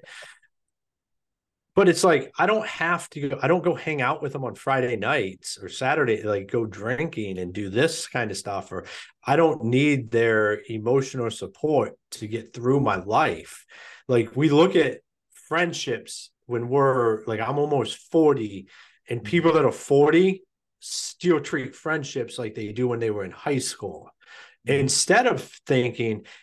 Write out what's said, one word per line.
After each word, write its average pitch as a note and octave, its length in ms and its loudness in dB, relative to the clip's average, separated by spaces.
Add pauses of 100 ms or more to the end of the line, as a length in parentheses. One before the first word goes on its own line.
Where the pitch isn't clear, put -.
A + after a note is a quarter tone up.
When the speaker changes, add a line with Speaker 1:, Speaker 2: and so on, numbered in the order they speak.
(1800)
Speaker 1:
But G3 120 6
it's E3+ 160 2
like, D#3+ 340 4
I E3 80 2
don't G#3+ 220 0
have E3 440 -4
to C#3+ 180 -6
go, C3+ 120 -6
I C3+ 60 0
don't E3+ 160 2
go E3+ 100 2
hang D3 280 -4
out C#3 200 -2
with C#3 120 -8
them C#3 100 -8
on A2+ 120 -8
Friday B2+ 420 0
nights G#2 640 -4
or F2+ 80 -12
Saturday, C3 540 0
like, G2+ 280 -4
go A#2 140 0
drinking G#2+ 720 -6
and F2+ 160 -8
do G2+ 160 -8
this C#3 360 -2
kind A#2+ 240 -4
of F#2+ 60 -8
stuff, G2 380 -10
or F#2 120 -10 (380)
I C#3+ 140 0
don't D#3 260 2
need B2+ 480 2
their A2 560 2
emotional A#2+ 640 -2
support B2 600 -2 (180)
to G#2+ 160 -12
get A2 260 -10
through B2+ 280 0
my G#2 160 0
life. G2+ 680 -2 (440)
Like, A#2+ 260 0
we D3 140 4
look E3+ 260 6
at C#3 240 2 (480)
friendships D3+ 840 -4 (160)
when A#2+ 200 -4
we're, B2+ 600 2
like, A2 120 -2
I'm C3 200 -2
almost C#3+ 520 -2
forty, A#2+ 560 2 (400)
and A#2+ 160 -6
people E3 300 2
that D#3 100 4
are A#2+ 80 4
forty D#3+ 720 4 (380)
still - 580 -2
treat C3+ 360 -6
friendships C#3 640 -6
like A2 160 -8
they G#2 180 -8
do B2 140 -2
when A#2+ 120 -2
they A2+ 120 -2
were G#2 120 -4
in F2+ 80 -10
high C#3+ 280 -2
school. - 500 -10 (580)
Speaker 2:
Mm-hmm. C#3 140 2
Speaker 1:
Instead G3 460 4
of D#3 140 0 (260)
thinking, A#2+ 580 0 (180)